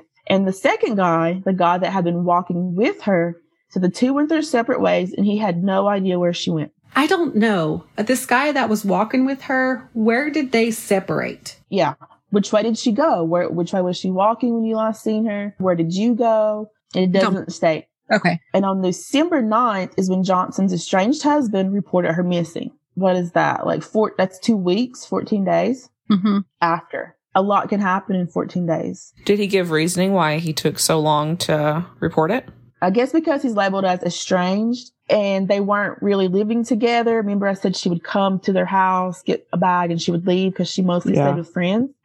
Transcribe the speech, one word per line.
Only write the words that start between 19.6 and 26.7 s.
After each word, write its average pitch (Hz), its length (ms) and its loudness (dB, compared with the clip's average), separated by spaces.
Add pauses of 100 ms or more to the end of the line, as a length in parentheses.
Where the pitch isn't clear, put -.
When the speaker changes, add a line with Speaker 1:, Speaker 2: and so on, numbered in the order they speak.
Speaker 1:
is 190 100 0
when 185 160 0
Johnson's 185 480 0
estranged 190 500 0
husband 214 520 2
reported 175 400 0
her 180 80 0
missing. 175 480 -2 (240)
What 185 220 2
is 175 160 -2
that? 147 340 0
Like, 156 160 -2
four, - 340 0
that's 190 220 -2
two 226 180 2
weeks, 196 480 -2
fourteen 196 400 -4
days 180 460 0 (200)
Speaker 2:
Mm-hmm. 202 280 2 (240)
Speaker 1:
after. 165 540 -4 (180)